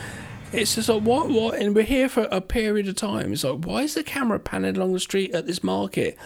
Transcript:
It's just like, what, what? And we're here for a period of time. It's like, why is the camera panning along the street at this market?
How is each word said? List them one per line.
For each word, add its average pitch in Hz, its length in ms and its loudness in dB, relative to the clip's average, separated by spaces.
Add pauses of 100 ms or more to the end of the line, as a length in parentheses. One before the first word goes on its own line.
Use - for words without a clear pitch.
(520)
It's - 240 0
just 220 120 0
like, 220 140 4
what, 247 260 2
what? 226 280 2
And 202 180 2
we're 220 100 6
here 262 240 4
for 220 220 2
a 185 100 0
period 214 480 0
of 190 80 -4
time. 202 380 -2
It's - 100 -4
like, 147 220 -2
why 208 160 -2
is 302 120 -2
the 320 80 -2
camera 247 380 0
panning 190 360 -2
along 185 180 2
the 185 60 0
street 196 340 -2
at 262 120 -2
this 185 160 -4
market? 190 640 0